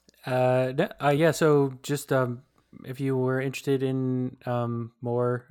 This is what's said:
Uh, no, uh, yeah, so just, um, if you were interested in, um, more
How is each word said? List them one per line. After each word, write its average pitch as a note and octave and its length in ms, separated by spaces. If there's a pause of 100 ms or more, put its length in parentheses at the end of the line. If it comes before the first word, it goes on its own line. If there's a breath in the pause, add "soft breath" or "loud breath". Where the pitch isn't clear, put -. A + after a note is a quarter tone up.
(260)
Uh, B2+ 500
no, D#3 140 (100)
uh, C#3 100
yeah, D3+ 200
so D3 440 (100)
just, C#3+ 280
um, B2+ 300 (420)
if C3 160
you C3+ 160
were C3 240
interested C3+ 440
in, C3 540 (100)
um, A#2+ 440 (100)
more B2 500